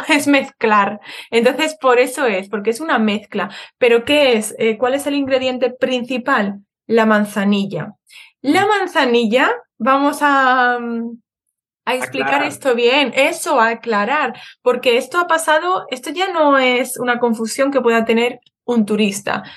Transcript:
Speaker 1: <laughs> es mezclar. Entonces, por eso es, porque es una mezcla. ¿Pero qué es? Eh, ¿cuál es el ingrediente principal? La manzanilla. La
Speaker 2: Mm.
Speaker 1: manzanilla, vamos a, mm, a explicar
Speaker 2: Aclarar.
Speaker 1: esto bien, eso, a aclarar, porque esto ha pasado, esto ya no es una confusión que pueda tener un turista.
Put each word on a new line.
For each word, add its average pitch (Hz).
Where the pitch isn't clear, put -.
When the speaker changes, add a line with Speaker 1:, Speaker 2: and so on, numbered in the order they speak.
Speaker 1:
<laughs> -
es 285
mezclar. 214
Entonces, 254
por 247
eso 277
es, 196
porque 214
es 233
una 311
mezcla. 208
¿Pero 233
qué 285
es? 214
Eh, 220
¿cuál 247
es 277
el 285
ingrediente 254
principal? 240
La 220
manzanilla. 208
La 349
Speaker 2:
Mm. 403
Speaker 1:
manzanilla, 269
vamos 277
a, 254
mm, 233
a 247
explicar 254
Speaker 2:
Aclarar. 294
Speaker 1:
esto 269
bien, 240
eso, 302
a 220
aclarar, 233
porque 247
esto 262
ha 349
pasado, 320
esto 254
ya 359
no 294
es 254
una 247
confusión 233
que 277
pueda 226
tener 233
un 233
turista. 202